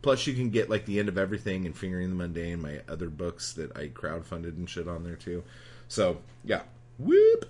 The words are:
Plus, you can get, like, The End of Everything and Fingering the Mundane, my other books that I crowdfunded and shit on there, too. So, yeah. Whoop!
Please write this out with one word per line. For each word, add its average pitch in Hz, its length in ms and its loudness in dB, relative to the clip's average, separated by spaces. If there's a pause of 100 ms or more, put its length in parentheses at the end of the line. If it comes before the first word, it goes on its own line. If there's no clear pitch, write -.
Plus, 131 240 4
you 139 80 0
can 123 160 0
get, 110 180 2
like, 107 180 0
The 101 120 0
End 104 100 2
of 92 100 0
Everything 95 480 0
and 80 100 -6
Fingering 90 320 -2
the 92 80 -2
Mundane, 85 440 -4
my 73 280 -6
other 82 220 -6
books 85 420 -6
that 76 240 -8
I 73 120 -8
crowdfunded 85 680 -8
and 85 120 -6
shit 85 200 -6
on 85 160 -6
there, 85 100 -8
too. 87 300 -8 (420)
So, 92 340 2 (220)
yeah. 104 200 0 (360)
Whoop! 415 520 8